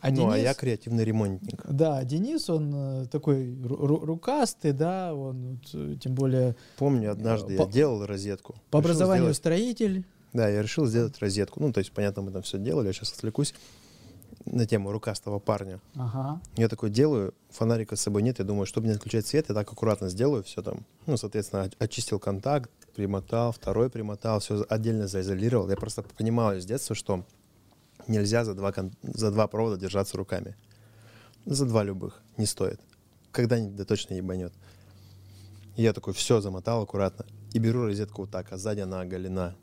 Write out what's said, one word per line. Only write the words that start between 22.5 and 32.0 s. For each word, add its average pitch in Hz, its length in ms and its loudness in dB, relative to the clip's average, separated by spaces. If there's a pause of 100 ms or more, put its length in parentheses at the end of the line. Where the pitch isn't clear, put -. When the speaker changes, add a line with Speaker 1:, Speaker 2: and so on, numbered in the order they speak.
Speaker 2:
примотал, 104 560 0
второй 113 400 0
примотал, 107 480 -2
всё 104 200 -2
за-, 104 60 0
отдельно 110 440 0
заизолировал. 98 600 0
Я 95 80 2
просто 110 260 -6 (140)
понимал 113 360 2
с 92 120 -4
детства, 113 300 -4
что 92 300 -2 (840)
нельзя 110 380 2
за 107 100 -4
два 98 180 -2
кон-, 95 200 -4 (100)
за 110 280 0
два 104 180 4
провода 110 280 0
держаться 95 400 -2
руками. 95 380 -6 (920)
За 143 200 0
два 113 180 4
любых 95 380 -8 (160)